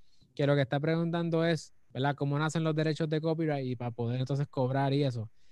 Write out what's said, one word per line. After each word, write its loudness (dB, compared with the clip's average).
que 0
lo 4
que 4
está 0
preguntando 0
es, -2
¿verdad? 0
¿Cómo -2
nacen 0
los 2
derechos 0
de 0
copyright -2
y -4
para -6
poder -2
entonces 0
cobrar 0
y 2
eso? -4